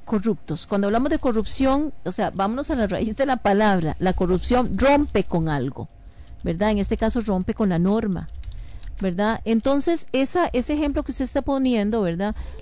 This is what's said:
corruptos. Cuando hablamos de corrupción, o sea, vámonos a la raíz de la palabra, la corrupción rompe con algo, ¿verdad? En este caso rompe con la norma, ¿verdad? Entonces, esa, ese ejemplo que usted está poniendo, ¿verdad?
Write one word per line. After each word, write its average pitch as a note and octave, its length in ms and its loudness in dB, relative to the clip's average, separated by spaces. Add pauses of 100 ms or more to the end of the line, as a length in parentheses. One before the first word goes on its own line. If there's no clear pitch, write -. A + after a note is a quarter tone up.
corruptos. G#3 640 -2
Cuando G3+ 220 0
hablamos A#3+ 200 2
de D4+ 100 0
corrupción, C4+ 760 0 (100)
o F3+ 80 -4
sea, F#3+ 180 -2
vámonos G#3+ 380 -2
a D#4 60 -2
la A3+ 120 0
raíz G#3+ 300 -2
de C#4 80 2
la B3+ 140 0
palabra, G3 600 2
la F#3 140 2
corrupción F#3+ 640 2
rompe C4+ 480 4
con D#3+ 240 0
algo, C#3+ 400 -4 (540)
¿verdad? F3+ 300 0
En G#3 60 0
este G3+ 200 0
caso A3+ 240 0
rompe G3 320 -2
con G#3 160 0
la E3 80 2
norma, F#3+ 500 0 (720)
¿verdad? G3 460 0
Entonces, C#4 680 2
esa, C#4 400 2
ese B3 220 0
ejemplo D4 280 0
que C4+ 100 -6
usted C4 120 -4
está C4+ 160 -2
poniendo, A#3+ 640 2
¿verdad? F#3 340 -2 (260)